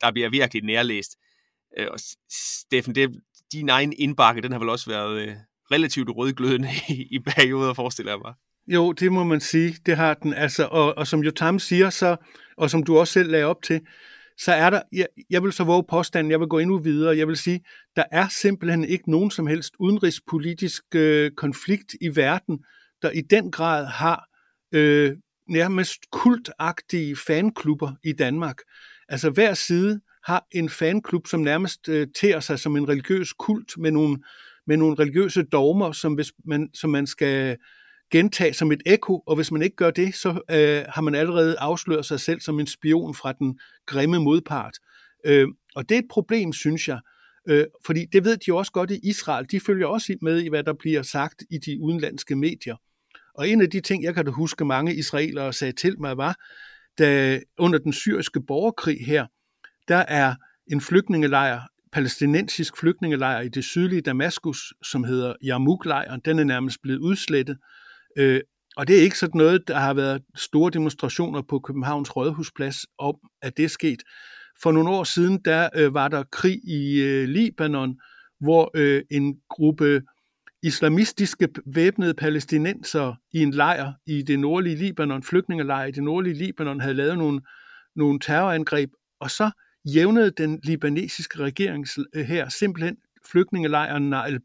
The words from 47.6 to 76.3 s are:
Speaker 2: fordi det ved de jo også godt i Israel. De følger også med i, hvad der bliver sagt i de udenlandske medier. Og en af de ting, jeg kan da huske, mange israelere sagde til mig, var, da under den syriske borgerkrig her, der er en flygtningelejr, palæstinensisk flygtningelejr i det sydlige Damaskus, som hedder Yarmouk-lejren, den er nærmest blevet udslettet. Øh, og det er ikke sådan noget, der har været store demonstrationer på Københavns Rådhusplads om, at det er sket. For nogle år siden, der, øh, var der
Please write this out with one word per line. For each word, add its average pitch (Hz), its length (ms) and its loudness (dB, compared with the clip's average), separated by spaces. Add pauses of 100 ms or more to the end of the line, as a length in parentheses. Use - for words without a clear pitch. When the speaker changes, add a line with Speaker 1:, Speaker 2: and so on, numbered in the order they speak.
Speaker 2:
fordi 165 200 -2
det 190 180 4
ved 226 120 2
de - 120 -10
jo 175 80 4
også 196 160 -2
godt 185 180 -2
i 202 120 -4
Israel. 151 480 -4
De 190 100 0
følger 185 260 0
også 196 360 -4
med 165 200 0
i, 165 60 -4
hvad 147 160 -2
der 156 80 -2
bliver 156 300 -2
sagt 143 480 -6
i 165 80 -6
de 147 220 -8
udenlandske 151 560 -4
medier. 139 400 -4 (580)
Og 147 140 -4
en 214 140 6
af 170 80 4
de 190 100 -4
ting, 190 220 -2
jeg 165 120 -4
kan 165 100 0
da 139 60 -4
huske, 151 340 -4
mange 143 300 0
israelere 143 580 -4
sagde 127 200 -4
til 180 280 -2
mig, 139 160 -6
var, 151 200 -2 (640)
da 139 420 4 (180)
under 175 200 4
den 139 140 -2
syriske 202 480 -2
borgerkrig 143 680 -2
her, 139 200 0 (640)
der 180 200 4
er 139 260 2 (320)
en 143 140 -2
flygtningelejr, 139 800 2 (320)
palæstinensisk 151 840 -2
flygtningelejr 143 640 0
i 123 80 -6
det 127 160 -6
sydlige 180 360 0
Damaskus, 139 800 -4
som - 220 -4
hedder 123 380 -4
Yarmouk-lejren, 135 800 0
den 160 140 0
er 151 60 4
nærmest 131 380 -4
blevet 135 160 -4
udslettet. 147 600 -2 (600)
Øh, 135 220 4 (360)
og 139 120 -6
det 190 100 10
er 160 40 8
ikke 190 160 4
sådan 165 200 -2
noget, 170 300 4
der 143 100 0
har 139 160 0
været 135 280 -2 (140)
store 165 340 2
demonstrationer 160 720 -4
på 143 160 -4
Københavns 139 580 -6
Rådhusplads 143 680 -6 (120)
om, 143 180 -4 (260)
at 131 140 -10
det 156 80 0
er 160 40 0
sket. 147 340 -4 (600)
For 165 100 4
nogle 160 180 4
år 190 140 0
siden, 180 400 2
der, 165 300 2
øh, 147 200 2
var 143 140 0
der 143 140 -4 (100)